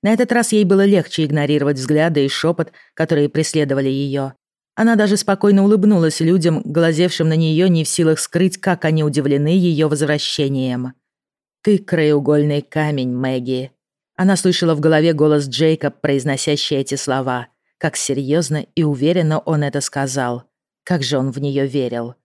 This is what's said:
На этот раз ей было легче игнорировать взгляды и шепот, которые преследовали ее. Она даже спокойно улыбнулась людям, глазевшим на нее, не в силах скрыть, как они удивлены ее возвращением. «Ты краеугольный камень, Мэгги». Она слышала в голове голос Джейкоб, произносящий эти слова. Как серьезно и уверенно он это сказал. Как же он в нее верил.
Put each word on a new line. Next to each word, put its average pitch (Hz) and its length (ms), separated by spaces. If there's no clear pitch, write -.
На 208 100
этот 240 180
раз 233 220
ей 208 120
было 196 200
легче 185 400
игнорировать 147 520
взгляды 151 480
и 139 40
шепот, 165 420
которые 156 340
преследовали 143 600
ее. 135 460
Она 226 180
даже 208 220
спокойно 196 480
улыбнулась 196 560
людям, 165 440
глазевшим 165 640
на 160 60
нее, 160 320
не 170 160
в 147 60
силах 160 320
скрыть, 185 380
как 175 260
они 156 180
удивлены 147 460
ее 165 400
возвращением. 139 1040
«Ты 208 160
краеугольный 147 840
камень, 143 500
Мэгги». 127 600
Она 185 220
слышала 170 400
в 147 40
голове 156 340
голос 147 340
Джейкоб, 151 520
произносящий 143 760
эти 135 180
слова. 131 540
Как 160 120
серьезно 143 680
и 170 80
уверенно 156 580
он 156 220
это 143 200
сказал. 127 640
Как 170 180
же 131 160
он 135 120
в 123 80
нее 139 280
верил. 123 480